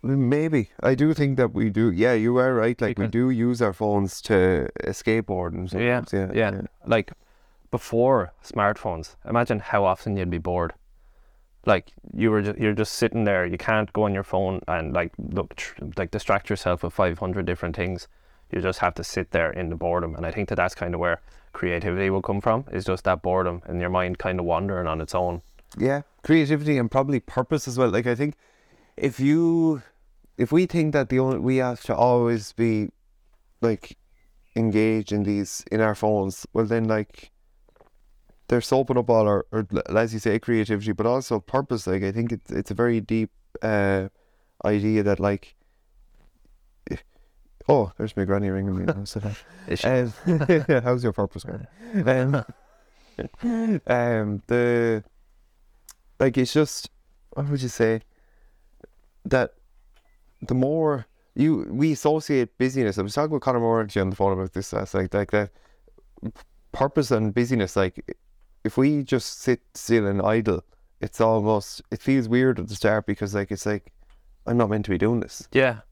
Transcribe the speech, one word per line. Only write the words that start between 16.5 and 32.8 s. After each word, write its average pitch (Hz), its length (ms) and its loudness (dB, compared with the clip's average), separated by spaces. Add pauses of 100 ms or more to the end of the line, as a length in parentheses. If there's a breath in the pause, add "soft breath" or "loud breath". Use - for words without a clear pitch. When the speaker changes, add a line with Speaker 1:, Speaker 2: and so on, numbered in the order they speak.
Speaker 2:
with 87 100 -6
five 87 240 0
hundred 92 280 -4
different 85 300 -4
things. 90 340 -6 (420)
You 87 80 -4
just 90 200 -2
have 90 160 0
to 85 80 -10
sit - 280 -6
there 82 200 0
in 87 180 -6
the 85 80 -6
boredom. 85 380 -2
And 82 100 -8
I 82 60 -4
think 101 180 -6
that 101 60 -4
that's 90 200 0
kinda 87 220 -6
where 87 240 -2 (320 soft breath)
creativity 90 560 -2
will 95 120 0
come 101 200 -4
from, 117 300 0
is 92 120 -6
just 92 220 -4
that 92 160 0
boredom 90 440 -2
and 87 140 -6
your 87 100 -2
mind 90 300 -2
kinda 92 240 -4
wandering 87 440 -2
on 80 120 -2
its 80 160 -8
own. 87 260 -2 (360)
Speaker 1:
Yeah, 139 240 0 (220)
creativity 151 540 2
and 117 140 0
probably 135 300 2
purpose - 460 -4
as 120 100 -6
well. 127 120 4
Like, 117 180 0
I 120 60 0
think 143 220 -2 (640 soft breath)
if - 220 -2
you, 160 640 4 (560)
if 120 140 0
we 175 140 6
think 156 280 0
that 139 160 2
the 127 100 2
only, 131 200 2
we 127 180 2
have 123 260 0
to 120 120 -2
always 117 560 2
be, 113 380 0 (720)